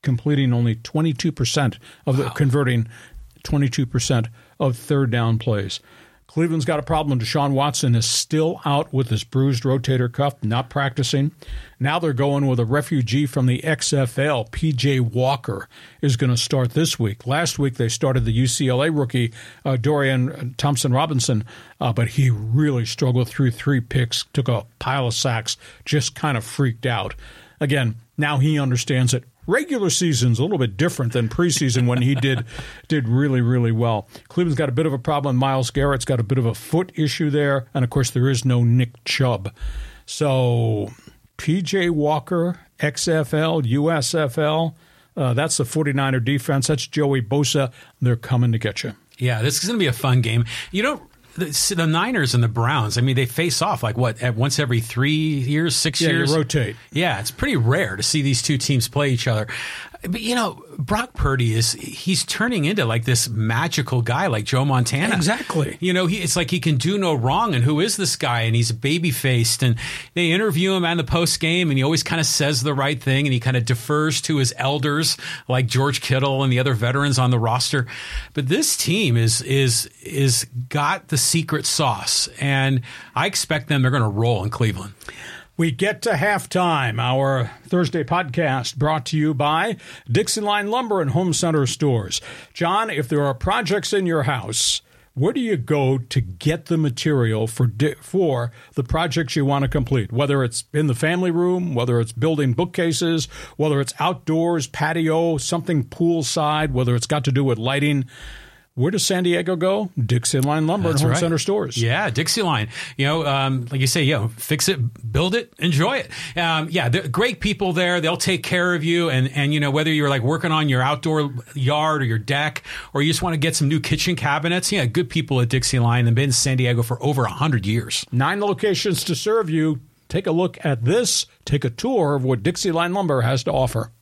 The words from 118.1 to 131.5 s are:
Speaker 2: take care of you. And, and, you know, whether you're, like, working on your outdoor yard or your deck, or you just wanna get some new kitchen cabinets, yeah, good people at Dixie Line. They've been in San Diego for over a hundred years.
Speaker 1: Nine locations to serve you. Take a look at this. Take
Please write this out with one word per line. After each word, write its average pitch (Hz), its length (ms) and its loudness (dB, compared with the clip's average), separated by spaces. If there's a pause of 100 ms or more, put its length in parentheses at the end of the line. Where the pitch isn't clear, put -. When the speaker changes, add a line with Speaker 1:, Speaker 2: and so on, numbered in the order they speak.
Speaker 2:
take 185 260 -2
care 180 320 0
of 151 80 -4
you. 170 260 2
And, 131 200 2
and, 143 220 0
you 151 80 0
know, 143 120 0
whether 156 200 2
you're, 147 200 2
like, 135 100 2
working 160 300 0
on 156 180 2
your 127 140 2
outdoor 147 500 0 (220)
yard 147 480 0
or - 20 0
your 113 140 0
deck, 143 420 -2 (320)
or 135 80 0
you 151 80 4
just 165 140 0
wanna 165 140 0
get 156 180 0
some 143 120 2
new 151 120 2
kitchen 160 360 0
cabinets, 160 560 0
yeah, 180 140 0
good 160 240 0
people 135 320 0
at 120 80 2
Dixie 131 300 0
Line. 120 260 4
They've 117 80 4
been 135 120 4
in 135 60 0
San 131 260 0
Diego 120 260 2
for 117 180 -4
over 135 220 0
a 110 80 -2
hundred 131 340 0
years. 110 460 -2
Speaker 1:
Nine 147 280 2
locations 202 640 0
to 170 100 -2
serve 214 340 0
you. 156 300 0 (280)
Take 190 200 -2
a 165 40 0
look 175 320 0
at 123 220 0
this. 214 400 2 (200)
Take 143 200 0